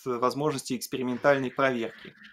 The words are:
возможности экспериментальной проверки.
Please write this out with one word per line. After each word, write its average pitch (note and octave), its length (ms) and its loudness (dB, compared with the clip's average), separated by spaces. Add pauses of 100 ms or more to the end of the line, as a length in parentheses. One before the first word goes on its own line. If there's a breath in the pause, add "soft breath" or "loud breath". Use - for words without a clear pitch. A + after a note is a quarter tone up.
возможности B2+ 680 0
экспериментальной B2+ 760 0
проверки. B2 680 -2 (160)